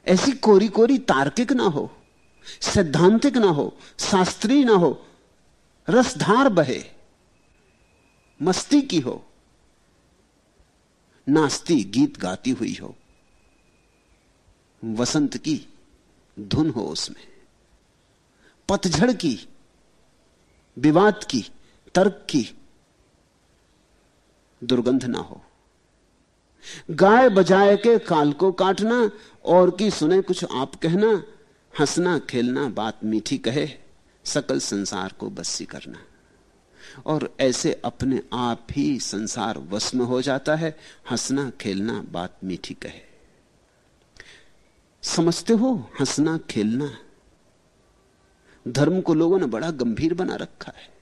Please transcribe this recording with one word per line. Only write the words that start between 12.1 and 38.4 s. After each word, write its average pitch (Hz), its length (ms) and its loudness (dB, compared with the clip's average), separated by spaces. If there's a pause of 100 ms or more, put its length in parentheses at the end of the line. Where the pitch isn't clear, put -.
गाती 95 300 -6
हुई 101 320 -6
हो, - 140 -16 (1900)
वसंत 123 520 -2
की 147 300 -6 (720)
धुन 131 320 -2
हो 117 120 -6
उसमें, - 440 -10 (1400)
पतझड़ 190 440 2
की, 131 360 -4 (1300)
विवाद 170 460 4
की, - 260 -6 (440)
तर्क - 360 2
की 120 240 -2 (2000)
दुर्गंध 123 400 0
ना 113 140 -4
हो। - 240 -14 (1500)
गाय 202 380 6
बजाए 196 480 6
के 226 220 4
काल 147 340 0
को 185 200 0
काटना, 202 580 0 (340)
और 180 260 6
की 190 200 -2
सुने 170 300 2
कुछ 185 240 -4
आप - 300 -6
कहना। 190 500 0 (560)
हंसना 165 380 0
खेलना 127 500 -4
बात 107 360 -8
मीठी 110 340 -4
कहे, 143 320 -4 (540)
सकल 139 360 -4
संसार 95 520 -6
को 104 180 -12
बस्सी - 340 -10
करना। - 340 -16 (1080)
और 151 340 -4
ऐसे 131 440 0
अपने 127 380 -4 (100)
आप 120 380 -4